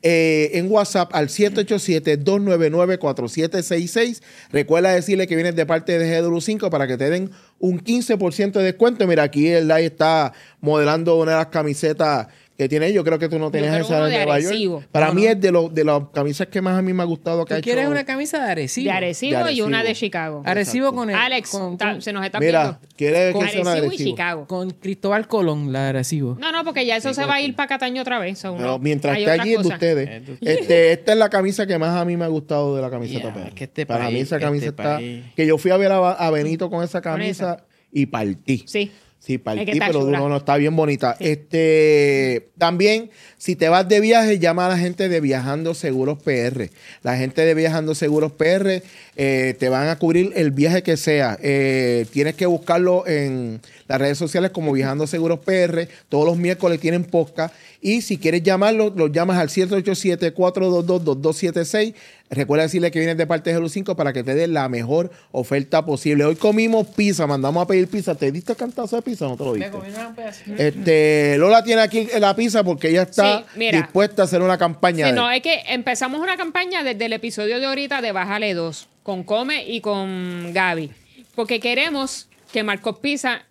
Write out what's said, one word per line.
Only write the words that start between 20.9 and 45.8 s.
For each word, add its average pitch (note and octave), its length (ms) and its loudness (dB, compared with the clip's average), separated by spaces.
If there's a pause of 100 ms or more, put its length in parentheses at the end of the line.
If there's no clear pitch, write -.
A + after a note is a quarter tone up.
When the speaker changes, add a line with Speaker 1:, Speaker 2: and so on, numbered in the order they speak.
Speaker 3:
con A3+ 80 -4
el, G3+ 80 -2
Speaker 2:
Alex, B3 360 0
Speaker 3:
con, F3+ 260 -6
Speaker 2:
ta-, G#3 140 -2
Speaker 3:
con F#3 100 -10
Speaker 2:
se G#3 100 -8
nos G3 140 -6
está F#3 120 -6
Speaker 1:
Mira, D#3+ 240 2
Speaker 2:
viendo. D3 180 -4 (180)
Speaker 1:
¿quiere E3+ 340 2
que G3 160 0
sea F#3 140 -2
una F3 100 0
de E3 60 0
Speaker 2:
Arecibo D3+ 60 0
y - 20 0 (100)
Speaker 1:
Arecibo? C#3+ 140 -2
Speaker 2:
Chicago. E3+ 360 -6
Speaker 3:
Con F#3 260 -6
Cristóbal G3 540 -4
Colón, D3+ 460 -2
la C3+ 120 -2
de C3+ 40 -2
Arecibo. C3 500 -2
Speaker 2:
No, D#4 140 -6
no, E4 100 -4
porque C#4 220 -4
ya A#3 140 0
eso A#3+ 100 -4
Speaker 1:
Sí, C4 60 -4
Speaker 2:
se C#4 100 -4
va C#4+ 120 0
a - 20 0
Speaker 1:
ok. C#4+ 80 -2
Speaker 2:
ir B3+ 100 -6
pa' C#4+ 100 -2
Cataño C4 360 -4
otra B3 160 -4
vez, F#3+ 200 -6
so, F#3+ 160 -8
Speaker 1:
Pero D3 180 -4
Speaker 2:
no. C3 60 -2
Speaker 1:
mientras C#3+ 380 0
Speaker 2:
Hay C#3 60 -2
Speaker 1:
esté D#3 100 4
Speaker 2:
otras E3+ 140 2
Speaker 1:
allí A3+ 80 2
es - 40 2
de G3+ 60 2
Speaker 2:
cosas. F3+ 140 0
Speaker 1:
ustedes. D#3+ 320 0
Speaker 3:
Es A2+ 160 -14
de C#3 80 -14
ustedes. D#3+ 260 0
Speaker 1:
Este, E3 320 6
esta E3+ 200 2
es A3 60 6
la G#3+ 120 4
camisa G3 360 0
que F#3 120 0
más E3 200 0
a E3+ 60 0
mí F3 140 -2
me E3+ 80 -2
ha - 20 -2
gustado D3 480 -2
de C3+ 60 -4
la B2+ 80 -6
camiseta A#2+ 380 -8
Speaker 3:
Ya, A2 40 -10
Speaker 1:
P G#2 80 -12
R. F#2 80 -12
Speaker 3:
es F#2+ 60 -16
que F#2+ 100 -12
este D3 220 -8
Speaker 1:
Para A#2 220 -2
mí A#2 80 -2
Speaker 3:
país, C3+ 80 -2
Speaker 1:
esa D#3 120 -4
Speaker 3:
este D3 80 -2
Speaker 1:
camisa D3 220 -2
está, D3 300 -4
Speaker 3:
país. A#2+ 280 -10 (100)
Speaker 1:
que D#3+ 120 2
yo D#3 100 4
fui F3+ 140 0
a F#3 80 4
ver G3 140 2
a, F#3 200 4
a E3+ 180 0
Benito D#3+ 380 -2
con E3+ 160 -4
esa F3 160 -6
Speaker 2:
Con E3+ 220 -4
esa. F#3 340 -4
Speaker 1:
camisa - 100 -20 (240)
y C#3+ 140 0
partí. A2+ 640 -4
Speaker 2:
Sí. G3+ 240 -4 (320)
Speaker 1:
Sí, C3 120 -6
Speaker 2:
Es B2 80 -6
Speaker 1:
partí, G#2+ 240 -4
Speaker 2:
que - 60 -4
está F#3+ 160 0
Speaker 1:
pero D3+ 120 2
Speaker 2:
chula. C#3 180 2
Speaker 1:
duro, C#3+ 120 -2
no, C#3+ 80 0
está C#3+ 180 0
bien D3+ 180 2
bonita. D#3 440 0
Speaker 2:
Sí. F#3+ 80 -8
Speaker 1:
Este, D3+ 1300 2
también, G3 520 2 (260)
si - 180 -4
te D#3+ 140 2
vas F3+ 180 4
de G#3 140 4
viaje, A3 380 4
llama E3+ 260 2
a F3+ 60 2
la F#3 80 2
gente F3+ 320 -2
de E3 100 2
Viajando C#3+ 540 -2
Seguros C#3+ 480 -2